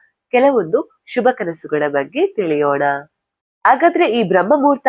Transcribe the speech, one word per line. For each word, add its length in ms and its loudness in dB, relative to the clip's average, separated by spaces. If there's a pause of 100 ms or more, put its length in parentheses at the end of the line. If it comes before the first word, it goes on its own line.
(320)
ಕೆಲವೊಂದು 760 0
ಶುಭ 260 -2
ಕನಸುಗಳ 560 -4
ಬಗ್ಗೆ 400 -4
ತಿಳಿಯೋಣ. 560 -2 (840)
ಹಾಗಾದ್ರೆ 460 2
ಈ 120 0
ಬ್ರಹ್ಮ 320 2
ಮುಹೂರ್ತ 340 0